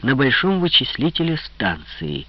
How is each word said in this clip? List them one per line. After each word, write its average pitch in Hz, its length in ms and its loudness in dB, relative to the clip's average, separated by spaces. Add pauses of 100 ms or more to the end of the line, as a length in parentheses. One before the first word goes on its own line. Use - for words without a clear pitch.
на 131 140 2
большом 143 420 2
вычислителе 165 800 0
станции. 78 920 -6